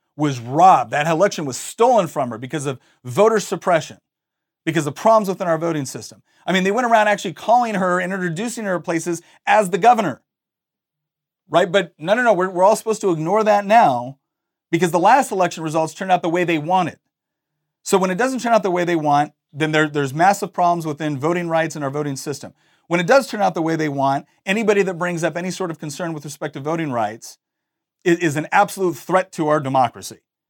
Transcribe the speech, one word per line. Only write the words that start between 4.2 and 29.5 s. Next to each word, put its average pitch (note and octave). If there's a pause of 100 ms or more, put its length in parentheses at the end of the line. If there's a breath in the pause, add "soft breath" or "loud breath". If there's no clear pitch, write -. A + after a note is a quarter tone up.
because D#3+
of C3
problems A3
within F#3
our D#3+
voting D#3+
system. - (200)
I -
mean, F#3
they G3
went A#3+
around G#3+
actually G3+
calling A3+
her F3+
and F3+
introducing G3
her F3+
places E3+ (240 soft breath)
as G3+
the G3
governor. G#3+ (1300)
Right? E3+
But F#3
no, E3+
no, B3
no, A#3
we're, F#3
we're F#3
all G#3
supposed G#3+
to G3
ignore E3+
that G#3
now C#3 (500)
because E3
the F3
last A#3+
election F3
results D#3+
turned F#3+
out F3+
the F3+
way F3+
they E3
wanted. E3 (840)
So -
when F#3
it F3+
doesn't B3+
turn A#3
out G#3+
the G3+
way F3
they F3
want, D3 (200)
then D#3
there, D#3
there's C#3+
massive F#3
problems F3
within D3+
voting E3+
rights E3
and D3+
our C3+
voting D3
system. - (320)
When E3+
it F3
does B3+
turn G#3
out F#3
the F3
way D#3+
they D#3
want, C#3 (200)
anybody G3+
that F3+
brings E3+
up E3
any F3+
sort F3+
of D#3
concern E3
with D3+
respect D3
to D3+
voting D#3
rights A2+ (640)
is, E3+
is D#3
an D#3
absolute F#3+
threat F#3
to D#3
our D3+